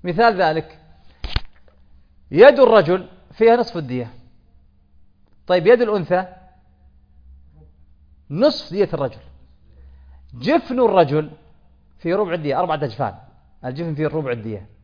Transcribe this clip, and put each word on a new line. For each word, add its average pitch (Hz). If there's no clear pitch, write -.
مثال 190
ذلك 160
يد 240
الرجل 190
فيها 226
نصف 233
الدية. 127
طيب، 180
يد 240
الأنثى 185
نصف 220
دية 196
الرجل. 139
جفن 254
الرجل 156
في 170
ربع 190
الدية، 147
أربعة 165
أجفان، 127
الجفن 151
فيه 151
ربع 143
الدية. 107